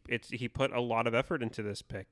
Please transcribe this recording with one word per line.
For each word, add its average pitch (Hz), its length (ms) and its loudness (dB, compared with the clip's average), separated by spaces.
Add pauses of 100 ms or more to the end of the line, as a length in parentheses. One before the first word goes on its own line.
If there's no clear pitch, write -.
it's, 120 220 -4
he 110 180 -4
put 135 240 0
a 120 80 2
lot 117 280 2
of 113 60 2
effort 135 280 2
into 113 200 -4
this 104 200 -6
pick. 101 300 -10